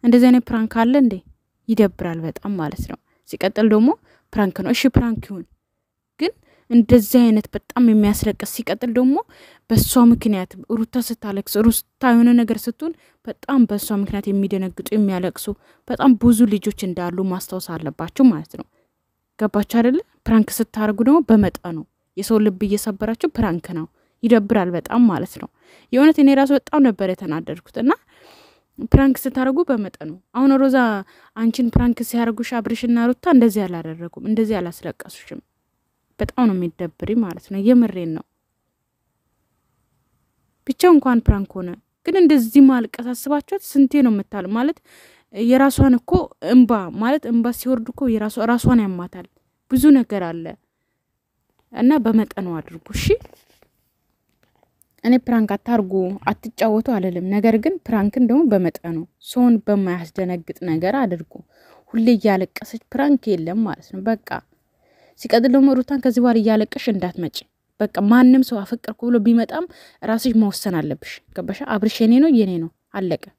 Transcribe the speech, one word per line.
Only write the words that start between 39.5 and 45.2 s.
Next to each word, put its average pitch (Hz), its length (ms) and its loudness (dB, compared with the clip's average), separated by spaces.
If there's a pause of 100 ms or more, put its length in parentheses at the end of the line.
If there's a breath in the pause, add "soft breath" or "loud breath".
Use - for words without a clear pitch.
ብቻ - 240 -4
እንኳን 262 320 4
ፕራንክ 202 320 0
ሆነ፣ 180 140 -8 (340)
ግን 339 160 -2
እንደዚህ 277 460 6
ማልቀስ 247 440 0
አስባችኋት? 285 560 -6
ስንቴ 277 360 0
ነው 254 120 4
የምታል 196 360 -6
ማለት 247 320 -4 (540 soft breath)